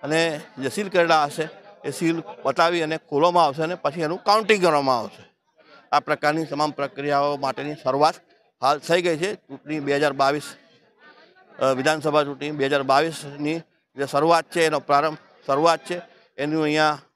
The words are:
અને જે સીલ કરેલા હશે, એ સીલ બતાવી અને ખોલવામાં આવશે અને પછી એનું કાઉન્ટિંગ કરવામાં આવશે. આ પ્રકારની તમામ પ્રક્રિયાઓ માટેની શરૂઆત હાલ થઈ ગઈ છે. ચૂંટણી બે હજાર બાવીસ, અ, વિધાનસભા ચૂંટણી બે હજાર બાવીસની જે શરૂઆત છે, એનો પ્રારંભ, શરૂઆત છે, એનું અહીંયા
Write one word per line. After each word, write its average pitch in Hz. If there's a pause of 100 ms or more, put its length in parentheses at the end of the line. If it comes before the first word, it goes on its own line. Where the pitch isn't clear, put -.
અને 156 (180)
જે 131
સીલ 202
કરેલા 165
હશે, 156 (360)
એ 147
સીલ 165 (220)
બતાવી 170
અને 160
ખોલવામાં 165
આવશે 143
અને 170
પછી 160
એનું 165
કાઉન્ટિંગ 208
કરવામાં 139
આવશે. - (640)
આ -
પ્રકારની 151
તમામ 147
પ્રક્રિયાઓ 143
માટેની 135
શરૂઆત 160 (460)
હાલ 143
થઈ 170
ગઈ 170
છે. 185
ચૂંટણી 147
બે 143
હજાર 143
બાવીસ, 139 (1160)
અ, 131
વિધાનસભા 147
ચૂંટણી 143
બે 147
હજાર 139
બાવીસની 147 (360)
જે 139
શરૂઆત 156 (100)
છે, 170
એનો 151
પ્રારંભ, 147 (300)
શરૂઆત 156
છે, - (360)
એનું 151
અહીંયા 151 (160)